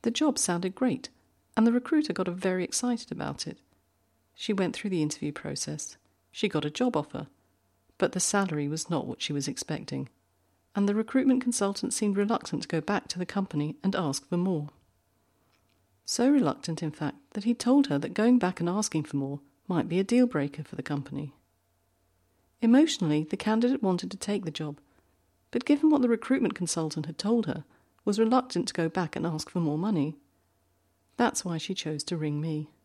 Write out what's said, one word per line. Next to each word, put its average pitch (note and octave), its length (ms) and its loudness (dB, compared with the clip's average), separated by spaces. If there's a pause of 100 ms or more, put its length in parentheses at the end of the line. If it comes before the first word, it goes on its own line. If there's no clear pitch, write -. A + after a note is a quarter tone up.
The A#3 100 0
job D4+ 260 2
sounded F3+ 380 0
great, - 320 0 (480)
and A3 100 6
the A#3 60 6
recruiter D4+ 400 2
got F#3 160 0
very F#3 340 -2
excited A#3+ 480 -2
about - 340 -6
it. - 140 -10 (760)
She - 160 -4
went F#3+ 240 0
through G#3 140 -6
the E3+ 120 2
interview D3+ 300 -2
process. D3 640 -8 (340)
She - 180 -2
got D3+ 160 0
a D3 60 -2
job B3 260 0
offer, C#3+ 300 -4 (720)
but - 140 2
the F3+ 80 -4
salary F3 480 0
was D#3 200 -4
not D#3+ 160 0
what - 160 -8
she - 120 -4
was C#3+ 160 -2
expecting, C#3 600 -6 (680)
and G3+ 120 2
the G3+ 60 2
recruitment B3+ 480 2
consultant G3+ 500 -2
seemed G3+ 240 0
reluctant G3+ 460 -2
to - 60 -12
go E3 120 0
back - 280 -4
to - 100 -8
the F#3 80 -4
company D#3 560 -2
and G3 140 0
ask D#3+ 320 -2
for F3 80 -2
more. F3 320 0 (1400)
So B3 260 2
reluctant, E3+ 540 2
in D3+ 80 -2
fact, - 240 -6 (160)
that G#3 100 -6
he A#3 100 0
told C4+ 360 4
her C#3 100 2
that - 160 -4
going A#3+ 240 6
back F#3 220 0
and E3+ 80 0
asking F#3 340 0
for - 140 -6
more C#3 240 -4 (260)
might F3 220 0
be E3+ 100 0
a G3 60 2
deal A#3+ 240 4
breaker D3 340 -2
for - 140 -12
the C3 80 -8
company. C#3+ 480 -6 (1300)
Emotionally, A3+ 600 6
the D#3+ 140 -4
candidate A#3 460 2
wanted F3+ 280 0
to G3 60 -10
take G3+ 300 -4
the D#3+ 40 -4
job, D3+ 300 -8 (720)
but A#3+ 160 -4
given D4 240 6
what C#4+ 100 6
the B3 80 4
recruitment A#3 460 2
consultant D#3+ 500 -2
had D#3+ 140 -8
told A3+ 260 2
her, C#3+ 200 -4 (420)
was G#3 120 0
reluctant A#3 480 2
to - 80 -8
go E3 140 0
back E3 260 -2
and - 120 -4
ask D#3 240 -4
for F3+ 100 -2
more D3+ 160 0
money. D#3+ 400 0 (1000)
That's - 260 0
why E3+ 140 -4
she F#3 160 -6
chose D#3 300 -6
to F3 120 -6
ring D3 240 -2
me. D#3 300 -6 (140)